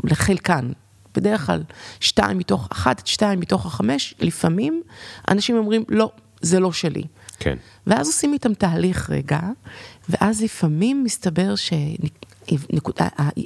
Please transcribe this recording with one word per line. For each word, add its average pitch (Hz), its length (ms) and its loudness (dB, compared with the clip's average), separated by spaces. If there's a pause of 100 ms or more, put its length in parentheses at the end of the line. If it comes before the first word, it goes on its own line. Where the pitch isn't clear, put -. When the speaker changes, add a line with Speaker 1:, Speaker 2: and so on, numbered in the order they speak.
Speaker 1:
לחלקן. 156 680 0 (440)
בדרך 202 300 2
כלל, 165 180 0 (360)
שתיים - 380 2
מתוך, 180 340 0
אחת - 280 0
עד - 80 -10
שתיים 202 320 0
מתוך 190 260 0
החמש, 214 540 -2
לפעמים 185 600 0 (500)
אנשים 208 260 2
אומרים, 220 320 2
"לא, 220 220 2 (300)
זה 170 180 4
לא 185 120 4
שלי." 160 320 -2 (360)
Speaker 2:
כן. 67 180 0 (300)
Speaker 1:
ואז 262 200 2
עושים 294 260 2
איתם 254 200 0
תהליך 175 560 0
רגע, 147 300 0 (680)
ואז 214 320 0
לפעמים 220 640 2
מסתבר 190 520 0
שנק-, 156 680 -4 (480)
נקודה, - 340 0 (120)
ה-, 143 100 2 (160)